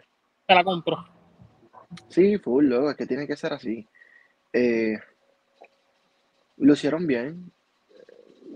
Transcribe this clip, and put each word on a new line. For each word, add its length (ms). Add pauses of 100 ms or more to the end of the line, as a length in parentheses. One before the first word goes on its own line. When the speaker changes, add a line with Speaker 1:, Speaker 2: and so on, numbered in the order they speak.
(480)
Speaker 1:
Te 80
la 80
compro. 340 (1120)
Speaker 2:
Sí, 280
full, 280
loco, 260
es 60
que 80
tiene 220
que 100
ser 160
así. 340 (640)
Eh, 460 (1600)
lo 160
hicieron 340
bien. 440 (1040)